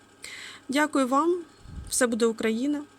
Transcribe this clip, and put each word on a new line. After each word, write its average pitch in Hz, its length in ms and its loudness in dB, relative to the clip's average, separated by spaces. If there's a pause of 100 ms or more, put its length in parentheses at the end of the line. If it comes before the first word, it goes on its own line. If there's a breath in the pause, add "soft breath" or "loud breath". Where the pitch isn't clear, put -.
(680 loud breath)
Дякую 277 400 2
вам. 320 300 2 (500)
Все - 180 2
буде 233 200 2
Україна. 226 560 0 (160)